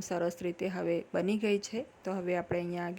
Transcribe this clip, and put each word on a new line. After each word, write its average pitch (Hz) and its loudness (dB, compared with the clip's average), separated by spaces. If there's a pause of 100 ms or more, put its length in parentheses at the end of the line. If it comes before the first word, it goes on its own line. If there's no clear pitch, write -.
સરસ 175 2
રીતે 180 -2
હવે 170 2 (180)
બની 185 2
ગઈ 208 4
છે. 220 -4 (240)
તો 190 -2
હવે 180 2
આપણે 175 0
અહીંયા 175 -2